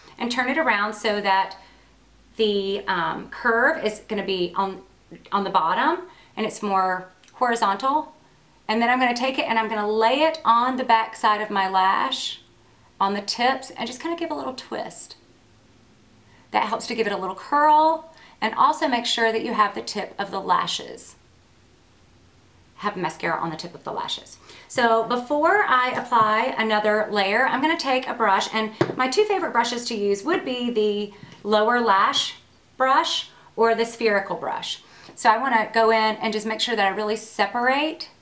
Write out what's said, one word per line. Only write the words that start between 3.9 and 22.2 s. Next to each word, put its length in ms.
gonna 160
be 300
on, 280
on 120
the 60
bottom 520
and 80
it's 180
more 460
horizontal. 840
And 140
then 80
I'm 80
gonna 180
take 220
it 80
and 120
I'm 100
gonna 220
lay 320
it 220
on 320
the 80
back 320
side 240
of 80
my 220
lash, 720
on 140
the 80
tips, 480
and 160
just 140
kinda 180
give 120
a 40
little 200
twist. 640
That 140
helps 220
to 80
give 120
it 80
a 40
little 160
curl, 760
and 120
also 340
make 180
sure 260
that 120
you 100
have 200
the 80
tip 360
of 120
the 100
lashes. 760